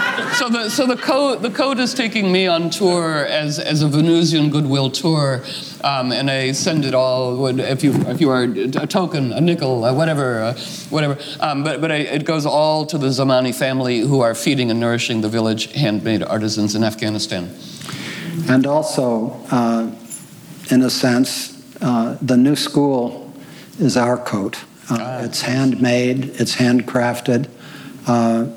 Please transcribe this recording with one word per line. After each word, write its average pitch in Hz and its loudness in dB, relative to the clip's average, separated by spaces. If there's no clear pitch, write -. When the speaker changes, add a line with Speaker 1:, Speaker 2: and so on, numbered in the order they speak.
Speaker 1:
so 269 0
the, 226 -2
so 254 0
the 254 2
coat, 269 0
the 233 -2
coat 269 0
is 247 0
taking 208 0
me 185 4
on 165 2
tour 165 2
as, 147 -2
as 151 0
a 156 4
Venusian 156 4
goodwill 139 2
tour, 147 0
um, 131 0
and 135 0
I 135 0
send 151 0
it 127 0
all. 127 2
If 131 0
you, 139 4
if 123 -2
you 143 6
are 127 2
a 123 -2
token, 147 0
a 104 -2
nickel, 151 2
uh, 131 2
whatever, 135 0
uh, 120 -2
whatever. 143 0
Um, 143 0
but, 143 -4
but 160 0
I, 151 0
it 151 -2
goes 156 -2
all 156 2
to 165 -4
the 135 0
Zamani 127 2
family 131 0
who 135 4
are 117 2
feeding 127 0
and 113 0
nourishing 117 0
the 107 0
village 110 0
handmade 107 0
artisans 107 0
in 110 2
Afghanistan. 107 -4
Speaker 2:
And 131 4
also, 131 0
uh, 117 2
in 127 6
a 123 2
sense, - 0
uh, 120 0
the 127 2
new 139 6
school 135 0
is 135 2
our 123 2
coat. 104 -4
Uh, 120 0
Speaker 1:
Ah. 123 -8
Speaker 2:
it's 117 -6
handmade, 127 2
it's - -2
handcrafted. 123 2
Uh, 117 2